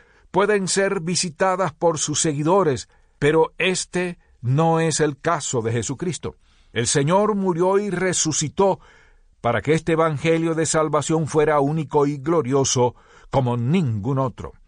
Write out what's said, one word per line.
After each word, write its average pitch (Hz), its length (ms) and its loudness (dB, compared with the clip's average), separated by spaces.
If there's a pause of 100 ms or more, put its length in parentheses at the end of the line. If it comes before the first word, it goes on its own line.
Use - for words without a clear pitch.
(320)
pueden 202 360 2
ser 196 340 0
visitadas 180 720 -2
por 165 260 0
sus 147 200 -4
seguidores, 156 720 0 (300)
pero 156 400 2
este 180 580 -4 (240)
no 160 380 2
es 160 200 0
el 151 200 -2
caso 147 420 -2
de 113 100 -2
Jesucristo. 127 640 -6 (380)
El 117 140 -2
Señor 190 480 2
murió 185 420 0
y 208 140 -2
resucitó 180 880 0 (600)
para 113 220 -2
que 143 120 2
este 160 180 0
evangelio 160 640 0
de 160 100 0
salvación 156 640 0
fuera 151 320 2
único 143 480 0
y 147 100 -2
glorioso 131 760 0 (340)
como 123 280 0
ningún 123 600 0
otro. 113 360 -6 (140)